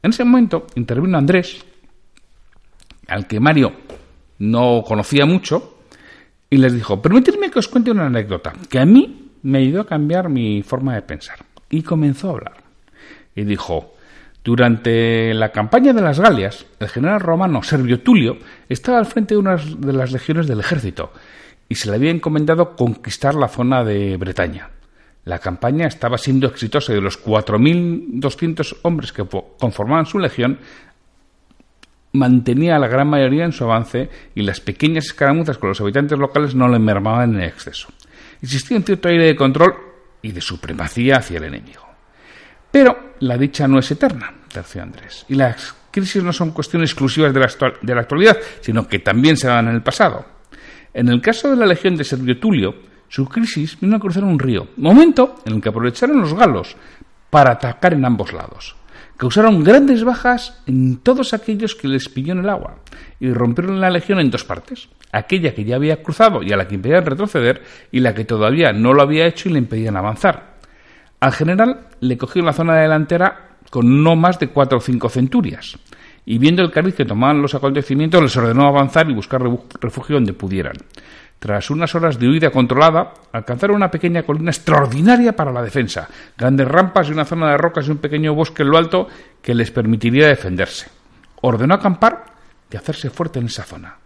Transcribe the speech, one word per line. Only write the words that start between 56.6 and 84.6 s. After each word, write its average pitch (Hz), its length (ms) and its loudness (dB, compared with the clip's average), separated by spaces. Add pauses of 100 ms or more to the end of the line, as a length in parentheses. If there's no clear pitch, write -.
para 139 220 6
atacar 131 420 0
en 135 100 0
ambos 104 300 -2
lados. - 420 -16 (400)
Causaron 185 480 4
grandes 247 400 6
bajas 247 600 -2
en 131 320 0
todos 254 340 2
aquellos 214 420 -4
que - 140 -8
les 135 220 -2
pilló 143 220 -6
en 185 80 -4
el 202 100 -2
agua - 300 -8 (400)
y 127 120 -2
rompieron 123 480 0
la 185 80 2
legión 180 320 0
en 135 100 2
dos - 140 -6
partes, - 460 -12 (220)
aquella 156 420 -2
que 104 100 -6
ya 117 120 -2
había 151 260 0
cruzado 208 400 2
y 95 100 -2
a 98 60 2
la 95 100 -2
que 104 60 -6
impedían 147 320 0
retroceder, 139 560 -2 (280)
y 127 100 0
la 120 120 2
que 107 140 -6
todavía 117 480 2
no 117 180 2
lo 143 80 6
había 156 260 4
hecho 170 220 -2
y 175 40 0
le 147 80 2
impedían 110 360 -4
avanzar. 107 600 -2 (640)
Al 135 140 2
general 208 540 0 (140)
le 127 180 -2
cogieron 170 260 -2
la 156 80 2
zona 165 240 2
delantera 156 800 0 (140)
con 131 340 4
no 165 120 4
más 170 220 2
de 135 100 -2
cuatro 131 280 0
o 113 60 -2
cinco 123 260 -2
centurias, 131 720 -2 (480)
y 113 100 -2
viendo 160 240 0
el 175 100 -2
cariz 180 240 -4
que 131 120 -4
tomaban 131 340 -2
los 143 140 -4
acontecimientos, 143 680 -2
les 135 140 -2
ordenó 123 320 2
avanzar 143 400 2
y 135 60 -2
buscar 120 260 -4
rebu-, 123 240 -4 (160)
refugio - 360 -6
donde 104 180 0
pudieran. 92 400 -6 (640)
Tras 104 320 -6
unas 160 240 -4
horas 165 240 -2
de 123 100 2
huida 160 220 4
controlada, 139 640 2 (180)
alcanzaron 123 440 -2
una 190 140 0
pequeña 170 340 -2
colina 156 260 -2
extraordinaria 160 840 2